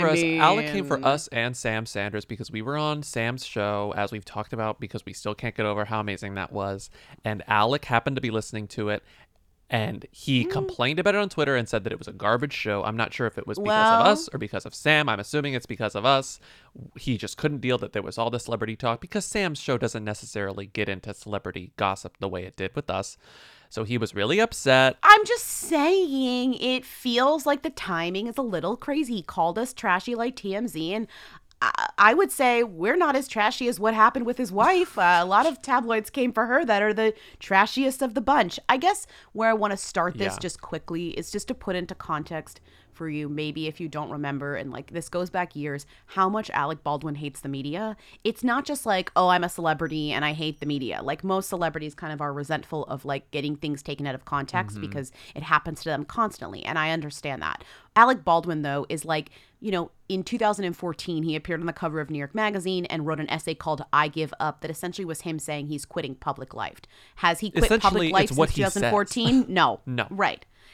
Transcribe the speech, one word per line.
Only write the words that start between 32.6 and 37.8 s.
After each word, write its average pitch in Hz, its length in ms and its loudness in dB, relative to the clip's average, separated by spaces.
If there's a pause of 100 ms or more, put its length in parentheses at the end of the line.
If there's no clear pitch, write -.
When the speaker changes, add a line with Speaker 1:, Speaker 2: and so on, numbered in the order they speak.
Speaker 1:
we're 202 340 0
not 320 200 4
as 254 100 0
trashy 233 400 0
as 233 140 -2
what 214 120 4
happened 226 320 6
with 240 140 -2
his 226 140 -4
wife. 349 440 4
Uh, 180 240 6
a 175 60 2
lot 202 200 6
of 285 160 0
tabloids 233 480 0
came 247 220 0
for 226 140 2
her 262 180 4
that 214 160 4
are 214 140 4
the 220 180 4 (280)
trashiest 254 600 2